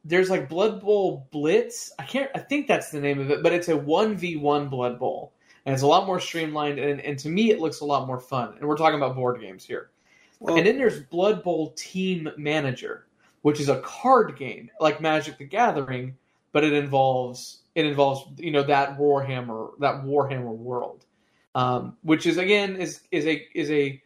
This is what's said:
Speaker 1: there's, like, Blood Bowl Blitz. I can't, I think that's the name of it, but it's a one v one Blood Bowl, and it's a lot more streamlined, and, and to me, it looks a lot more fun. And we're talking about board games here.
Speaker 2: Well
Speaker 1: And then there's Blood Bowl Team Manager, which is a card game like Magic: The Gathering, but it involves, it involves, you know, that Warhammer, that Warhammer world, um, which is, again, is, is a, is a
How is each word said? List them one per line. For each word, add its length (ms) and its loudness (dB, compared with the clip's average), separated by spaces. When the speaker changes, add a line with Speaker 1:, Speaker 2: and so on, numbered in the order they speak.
Speaker 1:
there's, 220 4
like, 200 0
Blood 320 0
Bowl 500 0
Blitz. 640 0
I 60 -12
can't, 320 -4
I 40 -4
think 280 -4
that's 240 0
the 100 -6
name 180 0
of 120 -2
it, 100 0
but 120 4
it's 160 -2
a 60 4
one 400 0
v 200 -6
one 340 0
Blood 300 -4
Bowl, 340 -6
and 80 0
it's 80 0
a 60 4
lot 180 6
more 140 -2
streamlined, 580 -4
and, 240 -2
and 180 -6
to 100 -8
me, 200 4
it 100 4
looks 200 -2
a 60 -8
lot 200 0
more 140 -6
fun. 400 -6
And 80 -4
we're 100 0
talking 240 4
about 140 0
board 260 -2
games 240 -16
here. 240 -10
Speaker 2:
Well 180 2
Speaker 1:
And 100 6
then 100 6
there's 240 2
Blood 420 0
Bowl 320 -2
Team 600 -4
Manager, 720 -4
which 180 2
is 80 0
a 120 2
card 580 2
game 320 -12
like 220 2
Magic: 380 0
The 60 -14
Gathering, 720 -2
but 120 2
it 100 2
involves, 880 -2
it 140 2
involves, 400 2
you 120 -6
know, 100 2
that 380 0
Warhammer, 800 0
that 260 -2
Warhammer 500 -2
world, 480 -10
um, 480 -2
which 240 2
is, 100 2
again, 380 2
is, 240 -6
is 140 0
a, 180 0
is 160 -2
a 340 0